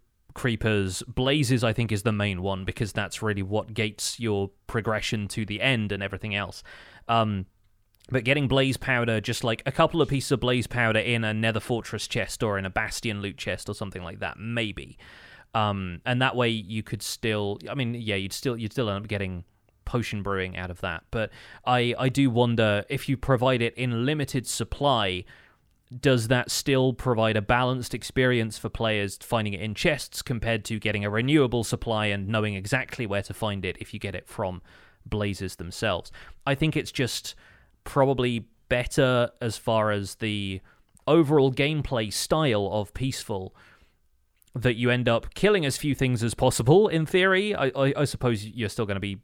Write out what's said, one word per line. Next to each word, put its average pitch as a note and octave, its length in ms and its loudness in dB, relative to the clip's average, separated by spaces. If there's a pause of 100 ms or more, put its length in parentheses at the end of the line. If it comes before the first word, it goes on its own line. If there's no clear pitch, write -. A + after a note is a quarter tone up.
(340)
creepers. G#2+ 720 0
Blazes, B2+ 560 2
I A#2 100 4
think, A2+ 200 -2
is G2+ 100 -2
the A2+ 80 0
main G2+ 320 0
one, F#2+ 220 -2
because F#2+ 280 -4
that's G2+ 300 -4
really G2+ 220 -2
what G#2 280 -4
gates A2 460 -4
your G2+ 320 0 (160)
progression G#2+ 640 -2
to A2 180 -4
the G#2 140 -6
end A2 320 0
and G2+ 100 -2
everything G2 320 -6
else. G2 300 -6 (420)
Um, G#2+ 400 2 (640)
but A#2+ 140 0
getting C#3 240 2
blaze C3+ 280 2
powder, A#2 440 0
just, A2 240 -4
like, A#2 200 -2
a C3 80 -2
couple E3 300 2
of C3+ 60 4
pieces C#3 240 -2
of A#2+ 80 2
blaze B2 260 0
powder A2+ 320 2
in A2+ 260 0
a G#2+ 80 0
Nether A2 280 0
Fortress A2+ 480 -4
chest - 340 -4
or G#2 160 0
in F#2+ 80 -4
a F#2 40 -6
Bastion G#2+ 520 -4
loot G2+ 160 -8
chest - 300 -6
or G2+ 60 -6
something F#2+ 280 -10
like F2 160 -12
that, F#2+ 200 -8
maybe. G#2+ 600 -6 (560)
Um, G2 500 0
and B2 160 0
that B2+ 160 2
way B2 140 4
you A2 320 -4
could G#2 180 -8
still, G#2 580 -2 (120)
I A#2 40 -8
mean, A#2+ 200 -2
yeah, G#2+ 220 -2
you'd G2 180 -4
still, A#2+ 240 -2
you'd A2 140 -4
still A#2 180 -2
end G2+ 140 -4
up A2 40 -14
getting G2 360 -4 (420)
potion G#2+ 360 -2
brewing F#2+ 340 -4
out F2+ 140 -8
of F2 120 -14
that. F2 280 -4
But A2 200 -2 (340)
I, A#2+ 340 2
I C3 100 2
do C3+ 200 4
wonder A2+ 640 4
if C3+ 180 -4
you C3+ 80 0
provide B2+ 460 2
it A#2 120 0
in A#2+ 300 -2
limited C#3 420 -2
supply, G#2+ 800 0 (760)
does B2+ 280 4
that B2 220 2
still C3 420 2
provide A2 440 2
a G#2+ 60 2
balanced B2 520 2
experience B2 640 0
for A2+ 100 -8
players G#2+ 540 -2
finding G#2+ 320 0
it E2 60 -8
in G#2+ 140 -4
chests - 480 -2
compared A2+ 440 -2
to A2+ 120 -4
getting G#2 280 0
a G#2 40 0
renewable B2 540 4
supply A2 420 -2
and G2+ 220 -2
knowing G#2+ 260 0
exactly A2+ 520 -4
where G2 160 -2
to - 120 -12
find G2+ 300 -4
it F2+ 160 -4
if - 140 -12
you G#2 60 -10
get G2 140 -6
it F2 140 -12
from F#2 320 -6 (460)
blazes G2+ 500 -4
themselves? F2 540 -4 (360)
I C#3 80 2
think D#3 220 0
it's - 160 -4
just - 420 -4 (500)
probably B2+ 640 0 (240)
better B2 600 2 (120)
as A#2 160 -4
far A2 320 2
as G2+ 240 -2
the G2+ 440 -4 (480)
overall C#3+ 460 6
gameplay C#3 580 0
style A2+ 640 0
of G#2 220 -2
Peaceful G#2 600 -6 (1000)
that B2 220 2
you A#2+ 140 2
end B2 180 2
up A2+ 260 0
killing F#3+ 320 4
as C3 100 0
few D3 180 0
things B2+ 280 2
as A#2 100 0
possible, C3+ 560 6
in D#3+ 160 0
theory. F#3+ 500 4
I, C#3 120 0 (100)
I, C3+ 220 4
I D3 60 2
suppose A#2 420 0
you're G#2+ 220 -4
still A2+ 180 -4
gonna G2 140 -4
be G2 240 -4